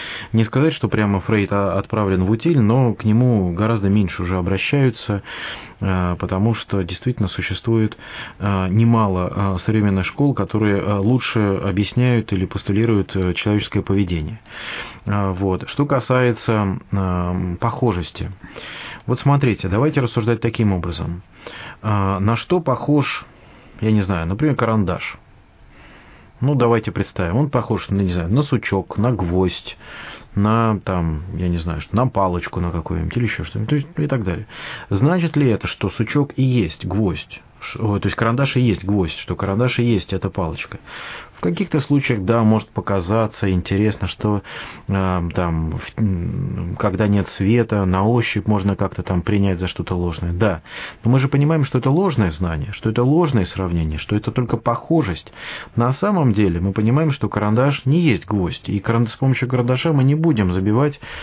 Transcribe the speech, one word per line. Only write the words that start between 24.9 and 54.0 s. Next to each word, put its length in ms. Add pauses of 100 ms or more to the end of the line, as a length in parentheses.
Ну, 140
давайте 380
представим, 440
он 140
похож, 380
ну, 120
не 120
знаю, 200
на 120
сучок, 520
на 140
гвоздь, 640 (600)
на, 480
там, 380 (120)
я 140
не 100
знаю, 220
что, 160
на 100
палочку 540
на 100
какую-нибудь 460
или 80
еще 180
что-нибудь, 280
то 60
есть 200
и 100
так 160
далее. 240 (420)
Значит 480
ли 120
это, 180
что 240
сучок 460
и 80
есть 420
гвоздь? 560 (180)
Ш-, 200
о, 200
то 80
есть 80
карандаш 400
и 40
есть 240
гвоздь, 340
что 180
карандаш 420
и 60
есть 280
эта 180
палочка? 480 (580)
В 60
каких-то 380
случаях, 440
да, 180
может 260
показаться 800
интересно, 580
что, 340 (460)
а, 440
там, 460
в-, 220
м, 760
когда 300
нет 220
света, 560
на 200
ощупь 440
можно 260
как-то 300
там 180
принять 380
за 80
что-то 260
ложное. 380
Да, 300 (420)
но 60
мы 100
же 80
понимаем, 360
что 140
это 120
ложное 420
знание, 400
что 180
это 140
ложное 420
сравнение, 520
что 180